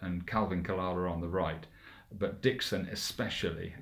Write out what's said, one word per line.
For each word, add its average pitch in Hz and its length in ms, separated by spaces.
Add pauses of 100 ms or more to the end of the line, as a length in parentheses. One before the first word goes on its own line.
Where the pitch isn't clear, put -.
and 90 240
Calvin 92 380
Kalala 90 480
on 82 100
the 82 60
right. 82 380 (520)
But 98 240
Dixon 95 500
especially, 85 920